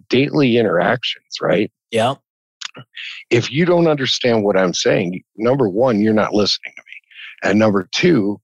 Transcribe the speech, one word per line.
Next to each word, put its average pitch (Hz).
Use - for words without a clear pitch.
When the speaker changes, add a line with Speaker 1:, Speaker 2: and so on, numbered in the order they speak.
Speaker 1:
daily 131
interactions, 110
right? 104
Speaker 2:
Yeah. 113
Speaker 1:
If 117
you 151
don't 170
understand 127
what 101
I'm 92
saying, 95
number 120
one, 107
you're 110
not 104
listening -
to -
me. -
And 95
number 101
two, 104